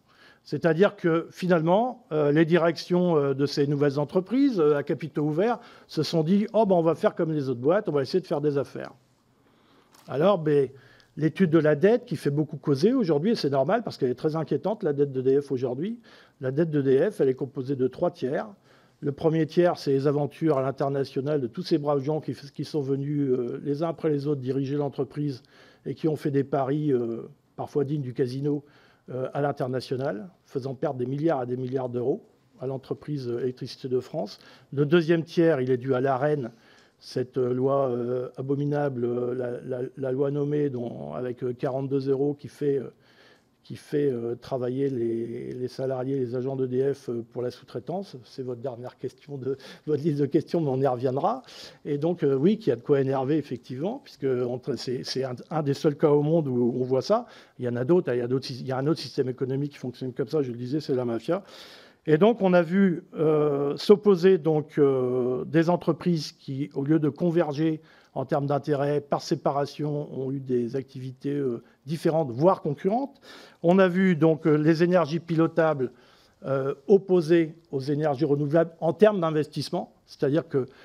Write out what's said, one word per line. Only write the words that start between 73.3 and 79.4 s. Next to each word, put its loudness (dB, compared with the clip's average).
On 6
a 8
vu 4
donc, 2
euh, 4
les 4
énergies 2
pilotables, 0
euh, -2
opposées 4
aux -4
énergies 0
renouvelables 2
en 0
termes 6
d'investissement. -4